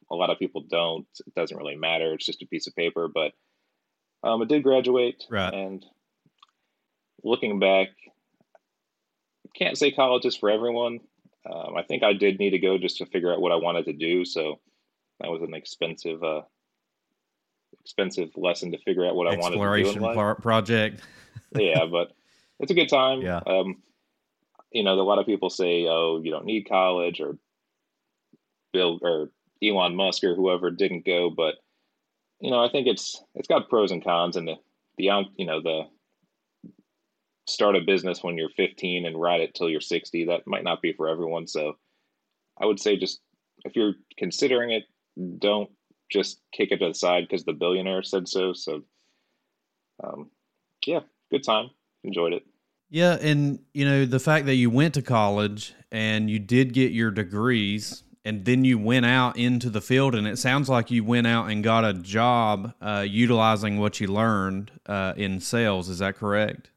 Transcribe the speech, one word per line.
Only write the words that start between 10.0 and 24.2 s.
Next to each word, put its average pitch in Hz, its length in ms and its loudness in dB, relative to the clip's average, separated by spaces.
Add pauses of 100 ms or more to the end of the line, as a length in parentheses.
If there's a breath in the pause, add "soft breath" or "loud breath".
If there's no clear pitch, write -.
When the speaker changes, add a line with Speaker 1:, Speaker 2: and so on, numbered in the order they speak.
Speaker 1:
is 123 120 0
for 104 140 2
everyone. 117 500 0 (500)
Um, 82 260 -10
I 85 60 -4
think - 200 -4
I 104 100 6
did 98 260 2
need 101 120 2
to 92 80 2
go 95 200 2
just 90 200 -4
to 92 80 -8
figure 87 260 0
out 85 80 0
what 87 120 2
I 85 40 4
wanted 85 300 0
to 82 60 -4
do. 82 320 0
So 76 360 -6 (600)
that 85 100 -8
was 82 120 -6
an 80 120 -8
expensive, 82 680 -8
uh, 78 200 -2 (1400)
expensive 92 560 -6
lesson 87 360 -2
to - 60 -8
figure 90 280 -2
out 87 80 0
what 87 120 0
I 82 100 0
wanted 87 200 -2
to 92 60 -2
do - 0 -
in 101 180 2
Speaker 2:
Exploration 104 220 0
Speaker 1:
life. 113 140 -2
Speaker 2:
pro-, 104 180 0
project. 110 720 0
<laughs> - 40 -20 (440 loud breath)
Speaker 1:
Yeah, 82 320 2
but 85 260 -2 (460)
it's - 120 -4
a 190 40 2
good 165 140 4
time. 131 320 2
Speaker 2:
Yeah. 90 260 -4
Speaker 1:
Um, 92 360 0 (880)